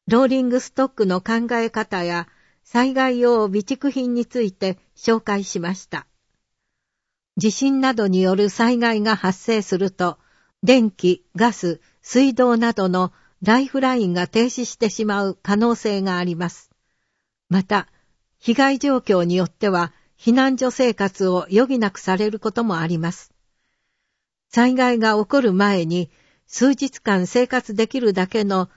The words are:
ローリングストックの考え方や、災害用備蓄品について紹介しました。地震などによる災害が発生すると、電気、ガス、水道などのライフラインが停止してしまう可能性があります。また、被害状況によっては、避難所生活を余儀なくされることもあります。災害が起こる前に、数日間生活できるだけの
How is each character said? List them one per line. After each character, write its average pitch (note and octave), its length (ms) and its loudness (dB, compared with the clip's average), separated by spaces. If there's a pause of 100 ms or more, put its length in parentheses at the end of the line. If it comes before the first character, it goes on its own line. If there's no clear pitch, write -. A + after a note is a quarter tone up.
ロ A#3 160 4
ー C4+ 60 6
リ C4 140 0
ン B3+ 80 -2
グ B3 100 0
ス - 100 -10
ト C4 140 -2
ッ C4 60 0
ク G#3 160 -2
の F#3 140 0
考 A#3 360 -4
え A3+ 120 -2
方 G#3 360 -6
や、 E3+ 240 -6 (340)
災 B3+ 320 0
害 C4 240 0
用 A#3+ 280 4
備 G3+ 160 -2
蓄 C4+ 280 -4
品 B3 240 -2
に A#3+ 100 -2
つ B3 160 -4
い G3+ 120 -2
て F#3+ 260 -6 (180)
紹 A3+ 220 0
介 G3+ 240 -4
し F#3 160 -8
ま F3 160 -6
し - 120 -16
た。 - 200 -12 (1300)
地 G#3 140 0
震 C4+ 300 -2
な C4 120 2
ど G#3+ 140 -2
に F#3 160 2
よ F#3 140 2
る G#3 140 2
災 A#3+ 280 0
害 A3+ 220 0
が G#3+ 160 0
発 F#3 240 -2
生 A3 220 -2
す F#3 140 -4
る F#3 140 -2
と、 F3 280 -4 (440)
電 A3+ 300 4
気、 - 420 -2
ガ A3 180 2
ス、 E3+ 280 -6 (220)
水 C4 320 2
道 A#3+ 220 2
な A#3 160 0
ど F#3+ 160 0
の F#3 240 0 (300)
ラ A3 180 4
イ C4+ 60 0
フ C4+ 140 -4
ラ C4 160 0
イ A3 100 0
ン F3 60 0
が F3+ 160 -2
停 A3+ 160 2
止 B3 200 -4
し - 120 -10
て G#3+ 140 -2
し A3 140 -6
ま G3+ 200 -2
う F#3+ 180 -4
可 G3+ 140 0
能 A#3 180 2
性 G3+ 280 -2
が F#3 160 -2
あ F3+ 60 -2
り F3 120 -4
ま F3 140 -6
す。 - 200 -20 (800)
ま F#3 160 0
た、 F#3+ 240 -4 (500)
被 A#3 160 -2
害 C4+ 240 2
状 C#4 200 0
況 F#3 260 2
に F3 100 0
よ F#3 120 2
っ E3 40 -10
て - 180 -4
は、 F3 240 -2 (320)
避 A#3 80 4
難 C4 240 4
所 B3+ 140 -2
生 A#3+ 240 0
活 F#3+ 340 -2
を F3+ 240 0
余 A3+ 140 4
儀 C4 120 -2
な G#3 120 0
く - 80 -12
さ F#3 180 -2
れ G#3+ 140 -2
る G#3+ 80 -6
こ G#3+ 140 -6
と A#3 120 -4
も F#3+ 140 -2
あ E3 80 -2
り E3+ 100 -2
ま E3 160 -4
す。 - 200 -20 (1160)
災 B3 260 2
害 B3 240 2
が A3 160 2
起 G#3 120 0
こ C#4 140 2
る A3+ 120 2
前 F#3+ 340 2
に、 F3 240 -4 (360)
数 C4 240 2
日 - 300 -4
間 F#3+ 260 0
生 B3 200 0
活 B3 280 -6
で A3 140 0
き C4+ 120 -6
る A3 120 2
だ F#3 140 -2
け G#3+ 180 -2
の F#3 320 -2